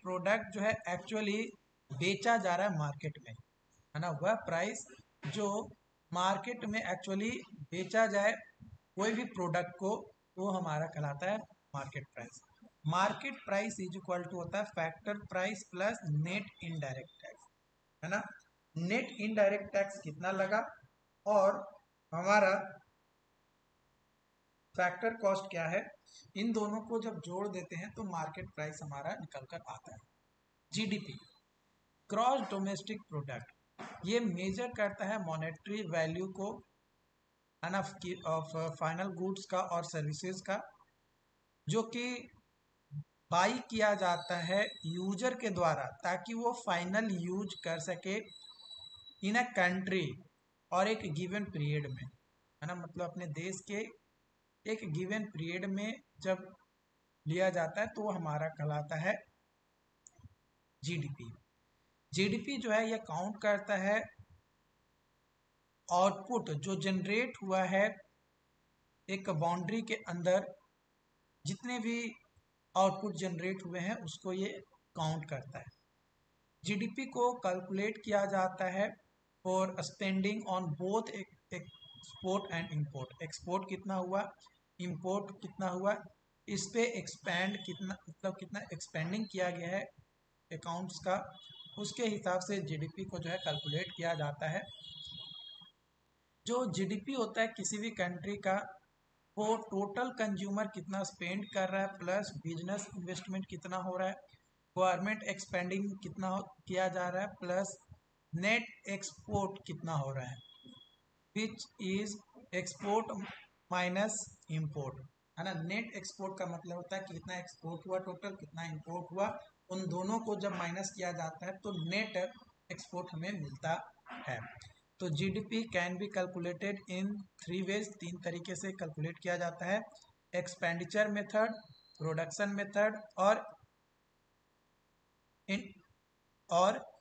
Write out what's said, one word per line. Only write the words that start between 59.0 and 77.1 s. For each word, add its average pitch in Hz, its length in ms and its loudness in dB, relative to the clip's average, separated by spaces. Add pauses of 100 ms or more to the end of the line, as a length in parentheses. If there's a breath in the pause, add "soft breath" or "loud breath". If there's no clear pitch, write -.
है 190 120 2 (1700)
जीडीपी। 139 460 -4 (800)
जीडीपी 220 460 2
जो 226 140 0
है 226 180 6
ये 220 80 0 (100)
count 185 340 -2
करता 202 360 4
है 202 240 4 (1900)
output 196 600 4 (100)
जो 190 220 -2
generate 190 640 0
हुआ 190 200 4
है 190 220 6 (1200)
एक 190 220 -4
boundary 175 520 2
के 226 140 -2 (140)
अंदर, 180 360 4 (1000)
जितने 240 340 -2
भी 233 320 0 (640)
output 190 420 6
generate 185 480 -2
हुए 175 140 -4
हैं 196 240 0
उसको 180 300 -6
ये 190 140 0 (480)
count 160 340 0
करता 131 300 -8
है। - 60 -14 (960)
जीडीपी 226 420 -2
को 247 340 2